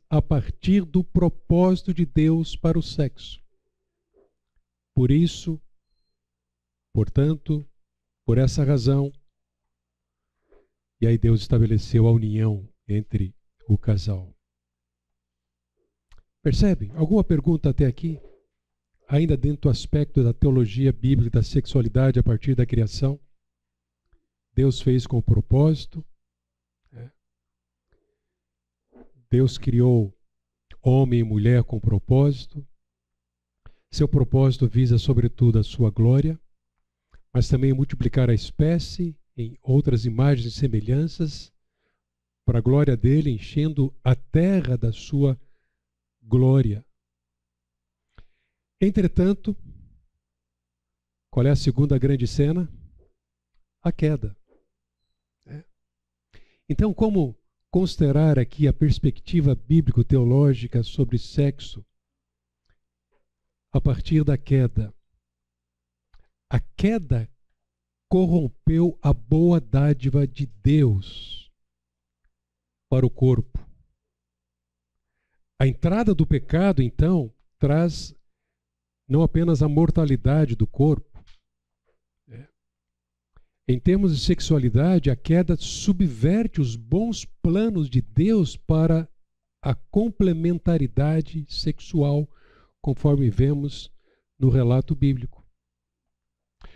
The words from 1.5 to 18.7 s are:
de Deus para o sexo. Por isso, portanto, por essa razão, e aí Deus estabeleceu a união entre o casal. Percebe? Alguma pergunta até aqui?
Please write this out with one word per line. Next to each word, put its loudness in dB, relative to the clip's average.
de -2
Deus 0
para 0
o 0
sexo. -8
Por 2
isso, -2
portanto, -2
por 0
essa 0
razão, 0
e 2
aí 2
Deus 2
estabeleceu 2
a 4
união -2
entre -4
o 2
casal. -4
Percebe? 0
Alguma 2
pergunta 0
até 0
aqui? -4